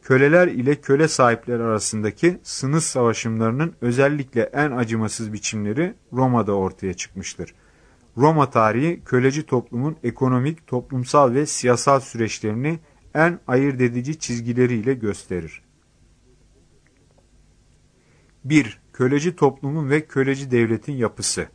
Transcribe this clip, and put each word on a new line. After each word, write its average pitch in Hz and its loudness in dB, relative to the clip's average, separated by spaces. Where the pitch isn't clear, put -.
Köleler 147 4
ile 135 0
köle 147 2
sahipleri 120 2
arasındaki 110 -2
sınıf 147 -2
savaşımlarının 117 -2
özellikle 131 0
en 143 -2
acımasız 110 -4
biçimleri 110 -4
Roma'da 120 2
ortaya 95 -2
çıkmıştır. - -12
Roma 143 4
tarihi 120 2
köleci 135 0
toplumun 127 -4
ekonomik, 127 -2
toplumsal 127 0
ve 143 0
siyasal 131 2
süreçlerini 120 -4
en 165 2
ayırt 131 0
edici 123 -2
çizgileriyle 120 -2
gösterir. 95 -6
Bir, 135 2
köleci 143 0
toplumun 139 0
ve 151 0
köleci 135 -2
devletin 117 0
yapısı. 107 -4